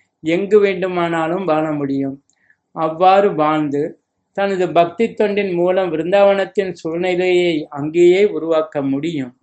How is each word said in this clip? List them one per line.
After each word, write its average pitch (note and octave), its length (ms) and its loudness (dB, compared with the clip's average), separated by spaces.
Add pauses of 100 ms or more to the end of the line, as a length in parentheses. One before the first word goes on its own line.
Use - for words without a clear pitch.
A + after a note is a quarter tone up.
(240)
எங்கு F#3 360 2
வேண்டுமானாலும் F3+ 840 -2
வாழ D#3 260 0
முடியும். C3+ 440 -4 (600)
அவ்வாறு F#3 580 2
வாழ்ந்து D3+ 480 -2 (540)
தனது G3 340 -2
பக்தி E3+ 380 2
தொண்டின் G3+ 460 -2
மூலம் F#3 360 0
விருந்தாவனத்தின் F#3+ 840 0
சூழ்நிலையை F3+ 800 0 (160)
அங்கேயே E3+ 560 4
உருவாக்க D#3 560 -2
முடியும். C#3 500 -4 (100)